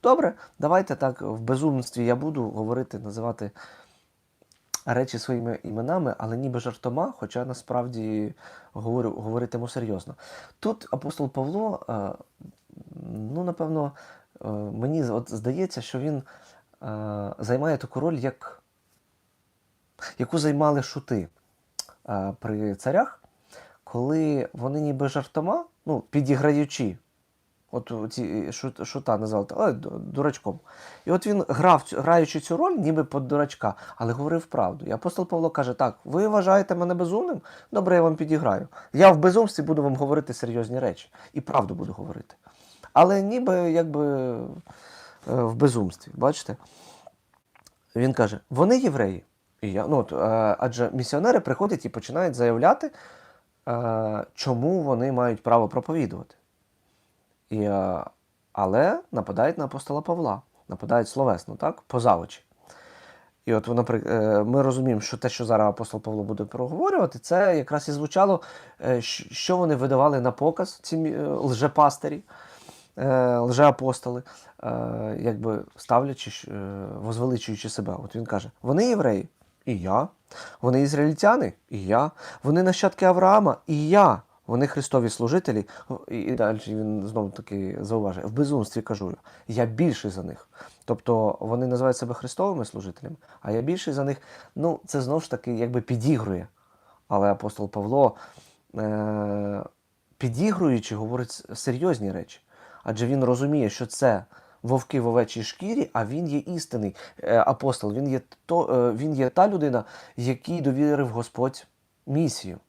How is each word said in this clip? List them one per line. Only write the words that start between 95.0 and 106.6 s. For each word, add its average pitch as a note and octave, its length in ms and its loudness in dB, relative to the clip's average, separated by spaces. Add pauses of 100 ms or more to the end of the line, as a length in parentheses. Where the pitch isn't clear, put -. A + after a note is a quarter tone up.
знову C#3 200 0
ж - 100 -12
таки B2 240 -6
якби A#2+ 260 0
підігрує. A2 680 0 (600)
Але G2+ 220 4
апостол G2+ 400 -4
Павло, A2 440 2 (640)
е, G#2 840 -4 (540)
підігруючи, C3 800 0
говорить A#2 340 -6
с-, - 240 -16
серйозні B2 580 -2
речі. - 280 -10 (440)
Адже A2+ 220 -2
він C3+ 180 2
розуміє, B2+ 460 2
що - 160 -8
це A2+ 380 2 (380)
вовки B2+ 380 0
в A#2 60 0
овечій A#2 360 2
шкірі, G#3+ 500 -4
а A2+ 120 0
він D3 220 -4
є C#3+ 120 -2
істинний, B2 580 -6 (260)